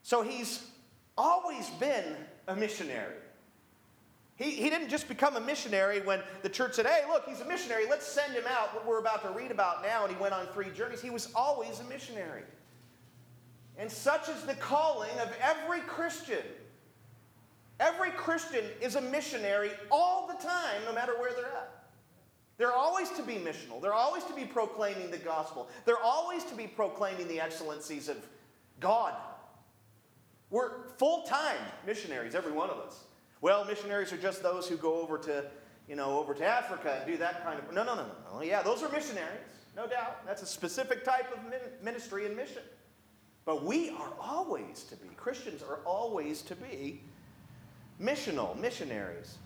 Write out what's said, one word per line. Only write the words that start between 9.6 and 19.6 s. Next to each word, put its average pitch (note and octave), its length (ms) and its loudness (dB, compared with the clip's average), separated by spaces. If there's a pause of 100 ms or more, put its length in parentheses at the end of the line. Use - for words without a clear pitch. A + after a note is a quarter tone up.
now, G#3+ 220 4
and F#3 100 0
he F3+ 60 -8
went G3 120 2
on F3+ 140 -2
three G3 260 -4
journeys. A#3 280 -4
He B3 80 -6
was A#3 260 -6
always A#3+ 460 2
a - 20 -10
missionary. G#3 600 -8 (1300)
And G#3+ 140 -6
such D4+ 380 2
is D4+ 140 -6
the C4+ 120 -2
calling D4 640 2
of A3 220 -2
every D#4 400 2
Christian. C4 640 -2 (1400)
Every E4+ 300 4
Christian D#4+ 520 0 (160)
is A#3+ 160 0
a C#4 60 4
missionary G#3+ 680 0 (200)